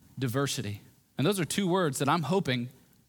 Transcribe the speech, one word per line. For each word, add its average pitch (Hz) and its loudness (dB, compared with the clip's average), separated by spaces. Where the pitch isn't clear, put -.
diversity. 123 -2
And 131 2
those 202 2
are 170 0
two 202 0
words 165 2
that 139 2
I'm 160 2
hoping 131 0